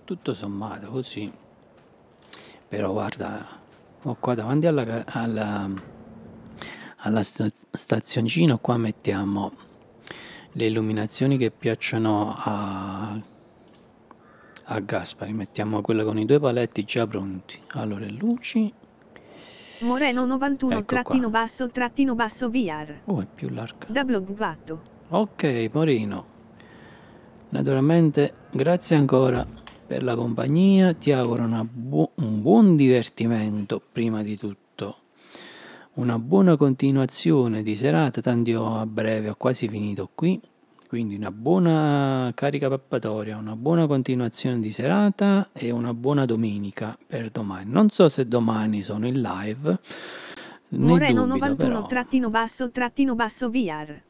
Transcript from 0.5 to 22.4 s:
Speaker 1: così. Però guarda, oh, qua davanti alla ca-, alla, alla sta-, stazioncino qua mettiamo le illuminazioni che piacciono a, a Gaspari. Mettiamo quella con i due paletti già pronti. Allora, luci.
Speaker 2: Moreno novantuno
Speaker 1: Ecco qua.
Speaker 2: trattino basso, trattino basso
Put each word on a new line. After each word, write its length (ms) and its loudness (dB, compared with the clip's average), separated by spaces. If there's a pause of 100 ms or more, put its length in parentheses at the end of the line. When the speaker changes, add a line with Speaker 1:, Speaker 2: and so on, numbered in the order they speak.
Speaker 1:
così. 420 -8 (1400)
Però 240 -4
guarda, 540 -6 (560)
oh, 180 -6
qua 140 0
davanti 340 0
alla 160 2
ca-, 240 -6
alla, 640 -4 (1300)
alla 260 -2
sta-, 240 -4 (240)
stazioncino 880 2
qua 180 0
mettiamo 760 -4 (1040)
le 120 -2
illuminazioni 720 0
che 120 2
piacciono 880 -2
a, 800 -6 (1500)
a 160 -6
Gaspari. 520 -8
Mettiamo 500 -4
quella 220 0
con 140 -2
i 80 0
due 160 4
paletti 420 -2
già 240 -2
pronti. 500 -8 (140)
Allora, 380 -6
luci. 640 -2 (1080)
Speaker 2:
Moreno 460 0
novantuno 480 0
Speaker 1:
Ecco 100 -2
qua. 180 -2
Speaker 2:
trattino 280 0
basso, 400 -2
trattino 440 0
basso 360 -2